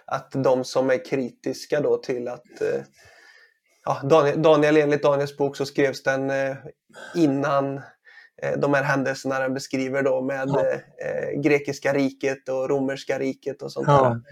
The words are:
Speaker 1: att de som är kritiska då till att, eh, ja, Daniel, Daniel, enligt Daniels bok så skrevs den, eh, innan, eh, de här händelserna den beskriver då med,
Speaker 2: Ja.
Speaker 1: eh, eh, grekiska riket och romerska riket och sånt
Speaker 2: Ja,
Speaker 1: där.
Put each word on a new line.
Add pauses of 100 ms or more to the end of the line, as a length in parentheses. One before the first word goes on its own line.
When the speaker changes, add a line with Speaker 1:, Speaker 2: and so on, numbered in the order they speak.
Speaker 1:
att
de
som
är
kritiska
då
till
att,
eh, (1000)
ja,
Daniel,
Daniel,
enligt
Daniels
bok
så
skrevs
den,
eh, (580)
innan, (680)
eh,
de
här
händelserna
den
beskriver
då
med,
Speaker 2:
Ja.
Speaker 1:
eh, (260)
eh,
grekiska
riket
och
romerska
riket
och
sånt
Speaker 2:
Ja,
Speaker 1:
där. (120)